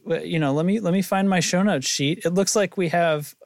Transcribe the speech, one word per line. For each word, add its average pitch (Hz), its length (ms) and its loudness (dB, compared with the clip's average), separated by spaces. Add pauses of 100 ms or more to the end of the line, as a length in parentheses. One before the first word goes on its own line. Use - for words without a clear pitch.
(100)
uh, 165 100 0
you 170 180 -4
know, 143 140 2
let 156 140 0
me, 208 140 2
let 175 120 0
me 196 100 2
find 196 280 0
my 185 100 2
show 180 220 0
notes 170 260 0
sheet. 147 380 -2
It 175 80 0
looks 196 200 0
like 196 220 0
we 175 140 0
have, 160 440 0 (120)